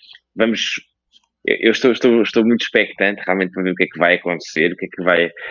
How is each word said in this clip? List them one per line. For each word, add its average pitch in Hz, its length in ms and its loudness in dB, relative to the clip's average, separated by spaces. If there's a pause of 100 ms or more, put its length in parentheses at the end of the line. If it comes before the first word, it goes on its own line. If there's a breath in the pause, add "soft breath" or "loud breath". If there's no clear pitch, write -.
(360 loud breath)
Vamos, 113 460 -2 (640)
eu, - 160 0
eu 113 100 4
estou, 117 200 2
estou, 117 320 2
estou 113 200 0
muito 113 180 2
expectante 101 640 -2
realmente 92 280 -2
para 95 100 -6
ver 92 100 0
o 90 40 -4
que 92 80 0
é 87 40 -2
que - 120 -8
vai 87 160 4
acontecer, 85 560 -2
o - 40 -10
que 95 100 -10
é 92 60 -8
que 92 120 -10
vai, 85 260 2 (220 loud breath)